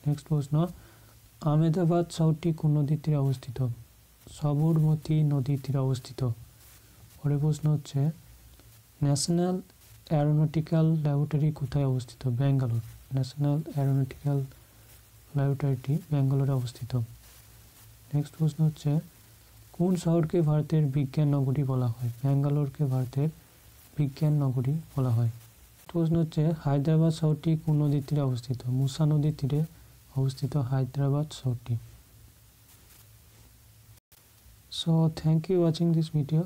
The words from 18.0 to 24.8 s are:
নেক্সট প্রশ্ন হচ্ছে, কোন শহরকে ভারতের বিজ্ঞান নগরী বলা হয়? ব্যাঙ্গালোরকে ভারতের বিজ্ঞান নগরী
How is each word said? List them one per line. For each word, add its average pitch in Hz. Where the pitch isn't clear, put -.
নেক্সট 147
প্রশ্ন 156
হচ্ছে, 151
কোন 180
শহরকে 170
ভারতের 151
বিজ্ঞান 143
নগরী 135
বলা 127
হয়? 120
ব্যাঙ্গালোরকে 143
ভারতের 131
বিজ্ঞান 147
নগরী 131